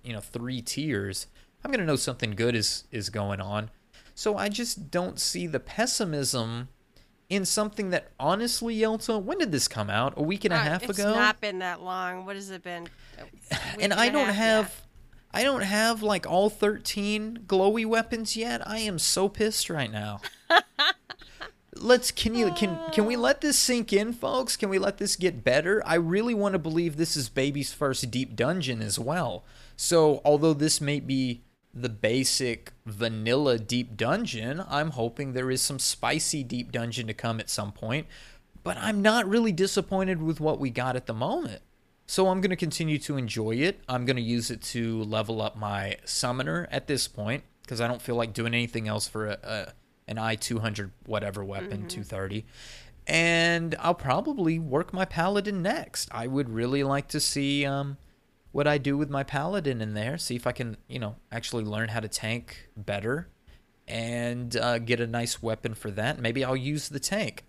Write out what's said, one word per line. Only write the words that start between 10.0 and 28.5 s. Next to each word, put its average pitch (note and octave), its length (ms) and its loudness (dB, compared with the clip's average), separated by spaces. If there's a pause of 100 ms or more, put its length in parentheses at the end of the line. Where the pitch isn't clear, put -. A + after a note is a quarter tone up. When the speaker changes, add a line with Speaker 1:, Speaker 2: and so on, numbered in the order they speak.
Speaker 1:
A C#3+ 60 0
week F#3 200 -2
and G3 100 4
a E3 40 4
Speaker 2:
Uh, E3+ 60 4
Speaker 1:
half E3 260 0
Speaker 2:
it's G3 80 -2
Speaker 1:
ago? G3+ 160 2
Speaker 2:
not G#3+ 260 4
been G3+ 200 -4
that F3 240 -4
long. F#3 420 -6
What G3 100 -8
has G3 140 -10
it F#3 140 -12
been? F3 240 -10 (320)
A - 40 -16
Speaker 1:
<sighs> - 80 -20
Speaker 2:
week - 120 -20 (300)
Speaker 1:
And G#3 100 -4
Speaker 2:
and G3+ 100 2
Speaker 1:
I A3 140 4
Speaker 2:
a C4 40 4
Speaker 1:
don't C#4+ 140 4
Speaker 2:
half, G#3+ 100 2
Speaker 1:
have, A3 300 4 (680)
Speaker 2:
yeah. - 80 0
Speaker 1:
I - 20 4
don't C4+ 200 2
have, G#3+ 380 2
like, G#3 240 2
all F#3+ 240 4
thirteen G#3+ 960 -2
glowy G3+ 400 4
weapons A3+ 500 0
yet. A3+ 320 -4
I A3 120 -4
am G#3+ 180 -2
so F#3+ 320 2
pissed G#3+ 400 0
right C#3 220 -2
now. G#2 300 -6 (280)
Speaker 2:
<laughs> E4+ 120 8 (1160)
Speaker 1:
Let's, A#3+ 340 6
can A3+ 240 0
you, A3+ 160 4
can, F#3 260 2 (160)
can G#3 120 4
we A#3 120 2
Speaker 2:
Uh. - 20 0
Speaker 1:
let C4+ 220 4
this D4 180 4
sink A#3+ 320 2
in, G#3 220 2
folks? B3 420 -2
Can G#3 140 -2
we F#3+ 100 4
let G3 180 0
this G3+ 200 -2
get E3 260 0
better? D#3 420 4
I D#3+ 100 2
really F#3 380 2
wanna G3+ 260 2
believe D#3+ 360 0
this D#3+ 220 0
is C3 100 -2
baby's C#3 460 0
first C3 360 0
deep A#2 260 -4
dungeon B2+ 460 0